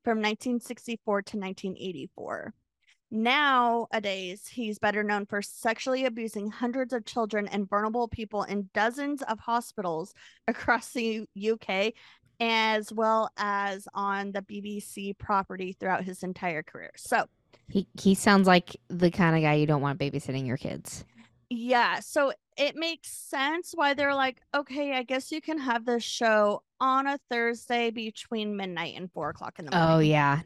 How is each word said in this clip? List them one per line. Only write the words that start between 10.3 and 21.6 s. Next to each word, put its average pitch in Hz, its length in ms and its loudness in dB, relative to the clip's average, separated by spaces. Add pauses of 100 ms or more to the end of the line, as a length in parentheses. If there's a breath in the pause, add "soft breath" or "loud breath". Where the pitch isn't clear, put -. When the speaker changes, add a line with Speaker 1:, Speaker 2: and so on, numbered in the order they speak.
Speaker 1:
<laughs> - 180 -12
across - 440 0
the 240 120 -2
U-, 220 300 -2
U 214 220 0
K, 202 380 -2 (440 soft breath)
as 220 540 2
well 220 460 2
as 202 560 -2
on 202 380 -2
the 196 100 -4
B 202 180 -10
B 208 180 -8
C 202 360 -8
property 190 640 -2
throughout 185 260 0
his 185 180 -10
entire 180 400 -4
career. - 340 -14
So - 280 0 (420)
Speaker 2:
He, - 220 0 (100)
he 190 160 6
sounds 196 320 6
like 180 300 6 (120)
the 175 220 4
kind 170 240 4
of 160 80 4
guy 151 120 4
you 151 120 4
don't 147 160 4
want 139 160 -2
babysitting 135 480 -4
your 131 120 -2
kids. - 480 -10 (440 soft breath)
Speaker 1:
Yeah, 240 500 2